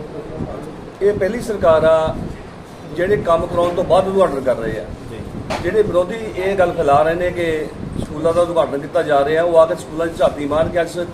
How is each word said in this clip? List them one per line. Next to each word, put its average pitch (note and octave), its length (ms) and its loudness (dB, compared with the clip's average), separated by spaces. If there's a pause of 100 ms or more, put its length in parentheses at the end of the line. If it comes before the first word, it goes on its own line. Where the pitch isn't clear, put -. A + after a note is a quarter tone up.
(1040)
ਇਹ G3+ 100 4
ਪਹਿਲੀ G3+ 280 -2
ਸਰਕਾਰ F#3 440 0
ਆ D#3+ 320 2 (800)
ਜਿਹੜੇ F#3+ 200 0
ਕੰਮ E3+ 300 2
ਕਰਾਉਣ F3 280 0
ਤੋਂ F3+ 100 0
ਬਾਅਦ F#3+ 240 4
ਉਦਘਾਟਨ F3 320 2
ਕਰ B2+ 160 0
ਰਹੇ A2 240 -4
ਆ। G#2 40 -8 (800)
ਜਿਹੜੇ G3 200 2
ਵਿਰੋਧੀ F3+ 340 0 (200)
ਇਹ F#3+ 220 0
ਗੱਲ F3 140 4
ਫੈਲਾ D3 300 4
ਰਹੇ D#3+ 120 2
ਨੇ F3+ 160 0
ਕਿ D#3+ 360 -2 (340)
ਸਕੂਲਾਂ D#3+ 340 -2
ਦਾ F3 60 4
ਉਦਘਾਟਨ D#3+ 380 2
ਕੀਤਾ D#3 240 0
ਜਾ C#3+ 220 4
ਰਿਹਾ, D#3+ 180 2
ਉਹ E3+ 140 4
ਆ D#3+ 100 10
ਕੇ F3 80 0
ਸਕੂਲਾਂ D#3+ 320 -6
'ਚ D#3+ 120 -6
ਝਾਤੀ D3 280 2
ਮਾਰ D#3+ 220 2
ਕੇ E3+ 120 0
ਅੱਜ E3 200 -2 (140)